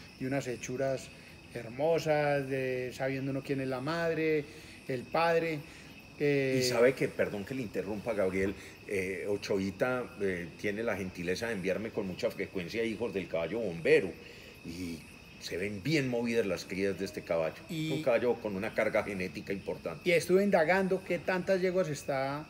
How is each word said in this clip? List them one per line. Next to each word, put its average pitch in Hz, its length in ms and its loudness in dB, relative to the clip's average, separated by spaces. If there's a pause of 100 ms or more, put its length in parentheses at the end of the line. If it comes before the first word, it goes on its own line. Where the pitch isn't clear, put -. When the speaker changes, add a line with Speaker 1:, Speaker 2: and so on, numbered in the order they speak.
(200)
Speaker 1:
de 131 80 -4
unas 135 200 0
hechuras 127 600 -2 (460)
hermosas, 143 960 2
de, 127 440 -2
sabiendo 135 380 -2
uno 135 100 -2
quién 135 200 -2
es 131 80 -2
la 127 100 -2
madre, 160 640 2 (460)
el 127 140 -2
padre. 165 560 2 (600)
Eh, 135 440 4
Speaker 2:
Y 123 60 4
sabe 123 240 8
que, 139 140 0
perdón 101 380 -2
que 131 100 -6
le 131 80 -2
interrumpa, 101 500 -4
Gabriel, 95 400 2 (340)
eh, 95 400 -2
Ochoita, 104 760 0 (180)
eh, 90 260 0 (120)
tiene 104 240 -2
la 110 120 0
gentileza 92 520 -2
de 117 60 -2
enviarme 95 360 -2
con 107 160 -4
mucha 95 240 -2
frecuencia 92 540 -4
hijos 110 300 -2
del 90 140 -2
caballo 82 320 -2
Bombero 92 520 4 (540)
y 82 340 -8 (400)
se - 180 -6
ven 101 240 -4
bien 139 260 2
movidas 117 380 2
las 87 200 -2
crías 95 340 0
de 98 60 -2
este 92 180 -6
caballo. 82 320 0 (140)
Speaker 1:
Y 156 220 -2
Speaker 2:
Un 156 120 -2
caballo 117 320 4
con 104 200 -4
una 104 200 -4
carga 107 280 4
genética 95 480 -4
importante. 90 560 -6
Speaker 1:
Y 175 40 4
estuve 180 320 4
indagando 185 600 4
qué 175 140 -2
tantas 185 420 0
yeguas 180 300 2
está, 139 600 -2